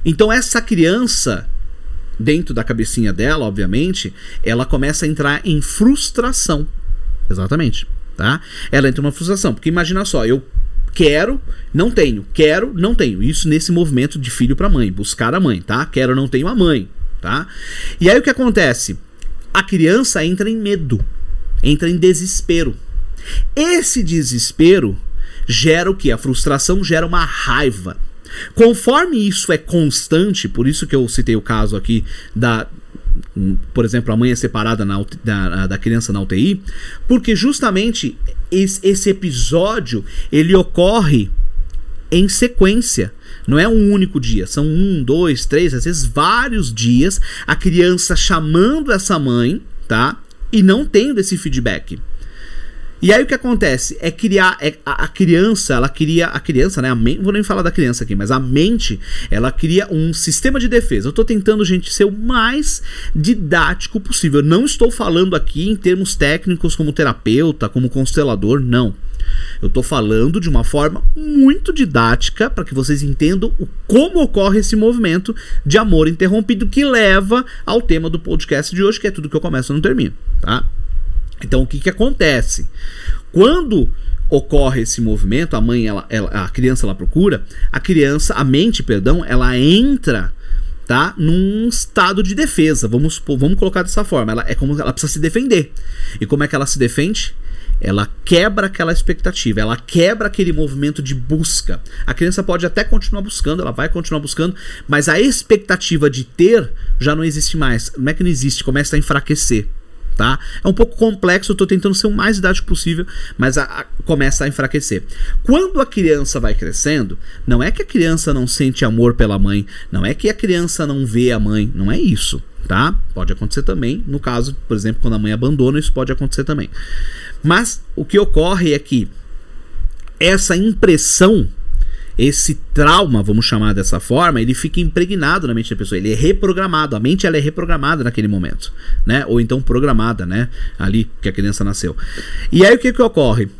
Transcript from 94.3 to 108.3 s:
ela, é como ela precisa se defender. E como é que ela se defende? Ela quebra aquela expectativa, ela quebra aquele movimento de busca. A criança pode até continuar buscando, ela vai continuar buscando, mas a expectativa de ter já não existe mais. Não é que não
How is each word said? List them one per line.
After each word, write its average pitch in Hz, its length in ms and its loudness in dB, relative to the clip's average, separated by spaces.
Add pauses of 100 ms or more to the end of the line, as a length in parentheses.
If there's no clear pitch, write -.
ela, 113 140 -4
é - 80 -2
como 147 260 -2
ela - 120 -4
precisa - 220 -4
se - 40 -8
defender. 170 540 0 (480)
E - 60 -4
como 147 180 0
é 143 40 -6
que - 60 -6
ela 139 100 -2
se 139 140 -2
defende? 143 560 -2 (440)
Ela 98 300 -2 (160)
quebra 196 440 2
aquela 170 220 -4
expectativa, 165 720 0
ela 110 160 0
quebra 208 520 0
aquele 196 220 0
movimento 147 520 -2
de 135 120 -4
busca. 147 680 -2 (240)
A - 80 -2
criança 185 280 0
pode 175 220 -2
até 190 180 -2
continuar 208 380 2
buscando, 185 400 -4
ela 135 120 -6
vai 156 180 -4
continuar 156 300 -2
buscando, 160 340 -4 (340)
mas 143 220 2
a 165 100 2
expectativa 208 880 2
de 127 160 -2
ter 180 480 2 (260)
já 147 160 2
não 160 80 -2
existe 151 360 -2
mais. 123 400 0
Não 131 120 0
é - 40 -2
que - 80 -2
não 175 80 2